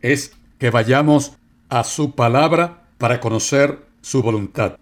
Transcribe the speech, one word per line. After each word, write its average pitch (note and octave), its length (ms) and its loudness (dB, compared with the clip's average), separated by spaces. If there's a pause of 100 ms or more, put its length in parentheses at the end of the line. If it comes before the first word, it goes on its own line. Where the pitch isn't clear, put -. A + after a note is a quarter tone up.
es C#3+ 320 -2 (240)
que B2 120 0
vayamos C3+ 640 2 (360)
a A#2+ 140 0
su D3 320 -6
palabra D#3 720 0 (100)
para A#2+ 220 -2
conocer A#2 640 0 (160)
su C3 220 -2
voluntad. G#2+ 580 -4